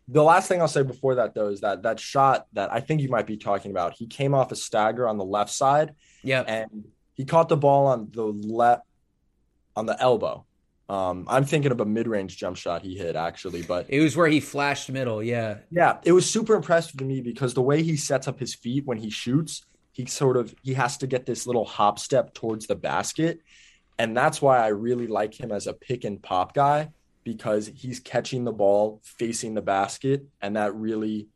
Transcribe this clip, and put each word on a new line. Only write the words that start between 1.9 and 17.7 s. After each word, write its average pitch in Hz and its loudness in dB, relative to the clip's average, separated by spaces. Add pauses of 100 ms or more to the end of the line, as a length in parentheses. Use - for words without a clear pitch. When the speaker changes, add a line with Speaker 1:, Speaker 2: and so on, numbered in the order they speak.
Speaker 1:
shot 135 2
that 98 -4
I 117 -2
think 156 -2
you 131 -2
might 113 0
be 107 -6
talking 101 -2
about, 87 -2
he - -14
came 139 -2
off 131 2
a 110 -8
stagger 117 0
on 107 -2
the 95 -4
left 101 -2
side. 131 2 (300)
Speaker 2:
Yep. 131 0
Speaker 1:
And 110 -6 (280)
he 135 -8
caught 165 4
the 160 4
ball 139 6
on 113 0
the 110 -4
le-, 110 2 (920)
on 110 -4
the 110 -2
elbow. 107 0 (420)
Um, 92 -4
I'm 135 2
thinking 143 0
of 117 0
a 110 0
mid-range 104 -2
jump 92 -6
shot 85 -6
he 92 -10
hit, 82 -6
actually, 85 -6
but 87 -4
Speaker 2:
It 139 0
was 147 2
where 165 4
he 151 4
flashed 143 -4
middle, 117 -4
yeah. 113 -4 (100)
Speaker 1:
Yeah, 165 4
it 170 6
was 180 6
super 220 2
impressive 165 2
to 135 -6
me 135 -4
because 120 -4
the 131 2
way 143 4